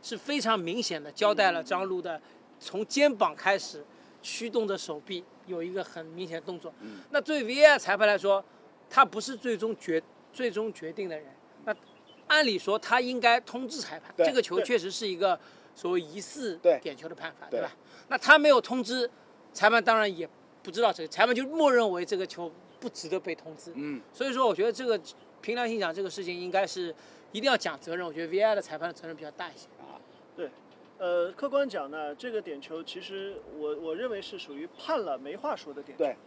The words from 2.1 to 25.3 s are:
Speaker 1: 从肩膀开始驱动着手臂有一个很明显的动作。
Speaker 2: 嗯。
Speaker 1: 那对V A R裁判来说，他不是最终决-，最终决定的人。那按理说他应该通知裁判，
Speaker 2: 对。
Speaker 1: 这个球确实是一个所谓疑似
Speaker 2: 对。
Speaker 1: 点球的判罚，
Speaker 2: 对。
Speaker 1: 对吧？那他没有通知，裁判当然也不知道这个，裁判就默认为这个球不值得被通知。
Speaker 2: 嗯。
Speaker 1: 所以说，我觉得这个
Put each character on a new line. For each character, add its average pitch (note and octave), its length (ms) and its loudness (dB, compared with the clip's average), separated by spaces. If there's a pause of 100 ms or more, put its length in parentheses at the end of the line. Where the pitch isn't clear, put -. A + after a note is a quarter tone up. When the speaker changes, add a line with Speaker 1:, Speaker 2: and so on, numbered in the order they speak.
Speaker 1:
从 G3+ 280 -6
肩 C#4+ 280 4
膀 F3+ 220 2
开 G3 200 2
始 - 280 -10 (360)
驱 - 300 -8
动 A3+ 160 0
着 G3 100 -2
手 D#3+ 220 -8
臂 F3 260 -10 (220)
有 F3+ 160 -6
一 F3+ 100 -8
个 F#3 120 -4
很 E3 220 -14
明 E3+ 200 -10
显 E3 80 -10
的 D#3+ 60 -6
动 F3 180 -10
作。 D#3+ 220 -16
Speaker 2:
嗯。 G#3+ 180 -16 (120)
Speaker 1:
那 C#4+ 100 0
对 D4+ 240 -2
V B3+ 160 0
A D4+ 60 12
R C#4+ 120 10
裁 G3 180 0
判 G#3+ 120 4
来 G#3 100 4
说， G3 260 2 (460)
他 C4+ 140 8
不 A3 160 -4
是 B3 160 -8
最 A3+ 200 -2
终 A3 200 -2
决-， D#3+ 260 -2 (300)
最 B3 180 -2
终 G#3+ 220 -4
决 - 200 -12
定 G3+ 160 -6
的 D#3+ 80 -8
人。 D3+ 100 -14 (380)
那 G#3+ 80 -2 (540)
按 D4+ 180 6
理 G#3+ 140 2
说 G3+ 180 0
他 A#3 240 2
应 B3 200 -2
该 A#3 200 6
通 B3 280 -10
知 C#4+ 120 -10
裁 D#3 200 -10
判， - 160 -20
Speaker 2:
对。 - 100 6
Speaker 1:
这 D4+ 60 2
个 B3+ 100 2
球 F#3 200 0
确 A#3+ 140 0
实 F#3+ 140 -2
是 G#3+ 160 -6
一 F#3+ 80 -2
个 F3 240 2 (380)
所 F3 160 -4
谓 F3+ 80 2
疑 D#3+ 200 -12
似 A3 360 -8
Speaker 2:
对。 E3+ 260 4
Speaker 1:
点 C#3+ 140 -8
球 D3+ 120 -14
的 E3+ 60 -12
判 D#3+ 240 -10
罚， - 100 -18
Speaker 2:
对。 A#2 120 -2
Speaker 1:
对 - 20 -2
吧？ - 100 -6 (360)
那 C4 100 -2
他 C#4+ 180 10
没 D4 120 6
有 C4+ 120 10
通 B3+ 220 -4
知， B3 260 -2 (440)
裁 G#3 180 6
判 A3+ 120 4
当 A3+ 140 4
然 G#3 220 0
也 D#3+ 100 -6 (360)
不 F#3+ 60 -12
知 G3 120 -2
道 G#3 100 4
这 E3+ 120 -6
个， D#3 40 -10
裁 G3 160 4
判 A#3+ 80 4
就 B3+ 140 0
默 D4 260 4
认 A#3 200 6
为 F3 120 -4
这 G3 120 -2
个 F#3 100 -4
球 E3+ 240 -10 (300)
不 B3 80 -8
值 - 200 -12
得 F3+ 120 -2
被 E3+ 160 -6
通 D#3+ 200 -16
知。 - 200 -18
Speaker 2:
嗯。 C#3+ 240 -8 (120)
Speaker 1:
所 - 140 -4
以 C4+ 60 -2
说， B3+ 160 4
我 G3 60 4
觉 F3+ 100 0
得 A#3 80 2
这 B3 120 -6
个 A3 160 0 (400)